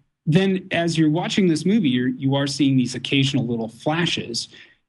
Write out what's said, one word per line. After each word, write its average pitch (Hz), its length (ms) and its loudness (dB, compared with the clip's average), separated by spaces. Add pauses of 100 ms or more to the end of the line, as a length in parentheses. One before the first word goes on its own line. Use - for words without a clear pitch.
(260)
then 185 440 2
as 170 260 0
you're 156 140 4
watching 185 380 0
this 156 180 0
movie, 190 240 2
you're, 123 180 0
you 135 260 -2
are 139 120 0
seeing 139 300 0
these 123 180 0
occasional 135 520 0
little 113 220 -4
flashes. 160 800 -4 (400)